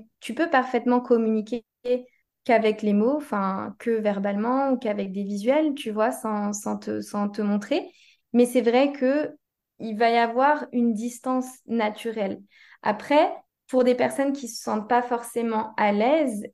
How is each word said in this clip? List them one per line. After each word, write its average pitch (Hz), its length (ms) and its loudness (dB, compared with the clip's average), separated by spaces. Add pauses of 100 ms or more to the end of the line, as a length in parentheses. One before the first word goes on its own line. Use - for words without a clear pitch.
(200)
tu 226 140 -10
peux 330 160 0
parfaitement 247 500 2
communiquer 226 640 0 (800)
qu'avec 214 380 2
les 208 100 2
mots, 226 240 4
enfin, 202 600 -4
que 233 120 -4
verbalement 214 800 0
ou 262 60 2
qu'avec 202 360 -4
des 202 100 -6
visuels, 247 520 0
tu 226 160 -8
vois, 214 220 0
sans, 208 400 -4
sans 208 240 -6
te, 214 240 -6
sans 202 280 -4
te 208 140 -6
montrer. 208 440 -2 (460)
Mais 240 140 6
c'est 240 160 2
vrai 247 300 4
que 285 380 0 (480)
il 220 180 -8
va 233 140 4
y 233 60 4
avoir 247 560 2
une 240 200 2
distance 254 560 -4 (180)
naturelle. 214 760 -4 (420)
Après, 294 500 2 (360)
pour 254 160 2
des 247 100 6
personnes 277 380 0
qui 247 160 -8
se - 140 -14
sentent 214 260 -4
pas 240 140 4
forcément 233 720 -4
à 208 160 2
l'aise 233 600 2